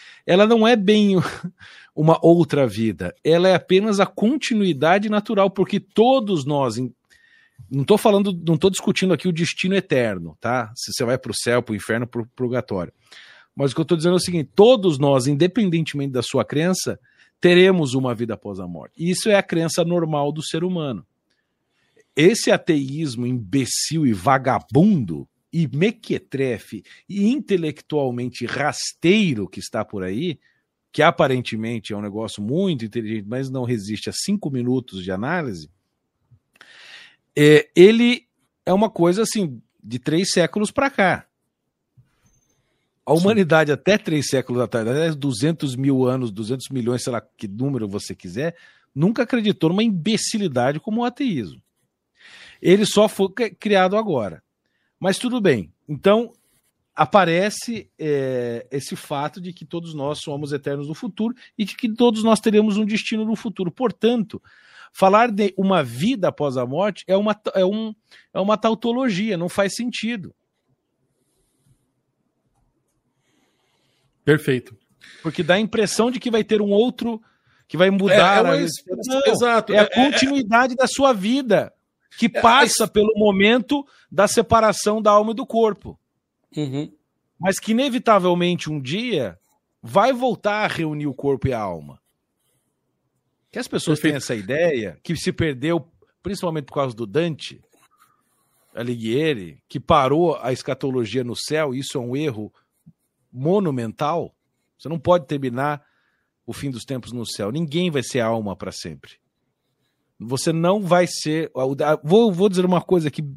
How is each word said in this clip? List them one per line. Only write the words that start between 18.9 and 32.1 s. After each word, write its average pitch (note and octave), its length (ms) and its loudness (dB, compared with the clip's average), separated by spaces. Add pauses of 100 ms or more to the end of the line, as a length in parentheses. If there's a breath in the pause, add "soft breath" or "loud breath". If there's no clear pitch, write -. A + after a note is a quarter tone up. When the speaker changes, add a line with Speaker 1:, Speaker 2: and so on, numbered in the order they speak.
Speaker 1:
E E3+ 140 -2
isso F#3 180 -2
é G#3 60 6
a F#3+ 80 2
crença E3 400 -2
normal D#3 480 0
do D#3 100 -8
ser E3 220 -4
humano. D3+ 420 -6 (1120)
Esse F#3 360 4
ateísmo C#3 760 -2
imbecil B2+ 800 -2
e A#2 60 2
vagabundo, B2 1120 2 (260)
e E3 140 0
mequetrefe, C3+ 1120 -4 (280 soft breath)
e G3+ 180 0
intelectualmente D3 1160 -2
rasteiro C#3+ 1040 0
que - 100 -14
está A2 240 -8
por G#2 180 -10
aí, A#2+ 380 -6 (540)
que - 80 -2
aparentemente A#2+ 880 0
é G#2 60 -8
um G#2 40 -8
negócio G#2 400 -10